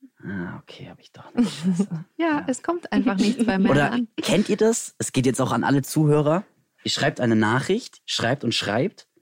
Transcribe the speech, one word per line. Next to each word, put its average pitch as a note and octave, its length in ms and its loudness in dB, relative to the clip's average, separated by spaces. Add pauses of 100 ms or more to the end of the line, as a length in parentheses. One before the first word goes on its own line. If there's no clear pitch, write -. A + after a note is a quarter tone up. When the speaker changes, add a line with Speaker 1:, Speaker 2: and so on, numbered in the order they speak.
(240)
Speaker 1:
ah, F#2+ 380 -8
okay, - 260 -20
hab F2+ 120 -20
ich - 120 -20
doch - 220 -20
nicht. A3 180 0
Speaker 2:
<laughs> E3+ 640 -4
Ja, D#4 220 0
Speaker 1:
Ja. C#4+ 100 -6
Speaker 2:
es C4 140 -4
kommt E4+ 300 -4
einfach G3+ 240 0
nichts G#3 280 0
bei G3 140 0
Merle F#3+ 140 4
Speaker 1:
Oder C#3+ 200 2
Speaker 2:
an. A#3+ 160 -2 (140)
Speaker 1:
kennt - 260 0
ihr G3+ 80 0
das? A3+ 400 0
Es - 160 -6
geht B2+ 140 2
jetzt B2+ 160 2
auch A#2+ 100 -2
an A#2+ 120 0
alle C3+ 180 2
Zuhörer. D3+ 600 2 (400)
Ihr A2+ 60 -4
schreibt C#3 300 -2
eine A#2 160 4
Nachricht, C3 720 0
schreibt B2 380 -2
und A#2 100 0
schreibt - 540 -2 (140)